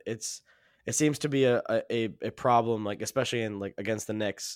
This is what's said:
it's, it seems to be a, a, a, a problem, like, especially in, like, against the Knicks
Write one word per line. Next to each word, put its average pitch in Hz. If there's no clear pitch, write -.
it's, -
it 110
seems 151
to 151
be 139
a, 120
a, 113
a, 113
a 110
problem, 117
like, 101
especially 120
in, 104
like, 98
against 104
the 110
Knicks 107